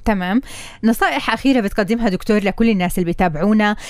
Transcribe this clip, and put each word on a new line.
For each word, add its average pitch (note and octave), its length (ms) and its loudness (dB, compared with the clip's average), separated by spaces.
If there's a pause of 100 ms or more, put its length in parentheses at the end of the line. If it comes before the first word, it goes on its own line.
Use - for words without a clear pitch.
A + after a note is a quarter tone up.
تمام. G3 360 0 (440)
نصائح C4+ 480 0
أخيرة B3+ 280 2
بتقدمها A3 480 0
دكتور G3 360 0
لكل A3+ 260 2
الناس F3+ 280 0
اللي F#3 60 2
بيتابعونا F#3+ 720 2 (140)